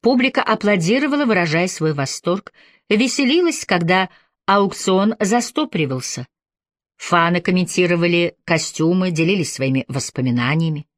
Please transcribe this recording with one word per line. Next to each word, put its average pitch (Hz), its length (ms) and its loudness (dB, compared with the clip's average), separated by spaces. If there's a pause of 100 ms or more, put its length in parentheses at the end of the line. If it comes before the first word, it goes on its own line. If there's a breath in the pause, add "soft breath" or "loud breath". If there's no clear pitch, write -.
Публика 254 400 2
аплодировала, 220 800 0
выражая 175 420 0
свой 156 280 -2
восторг, 160 580 -4 (380 soft breath)
веселилась, 269 720 0
когда 180 460 0 (340 soft breath)
аукцион 196 760 2
застопоривался. 180 1080 -2 (720)
Фаны 175 440 0
комментировали 175 1040 0
костюмы, 170 680 0
делились 165 420 0
своими 131 360 -2
воспоминаниями. 135 1000 -2 (120)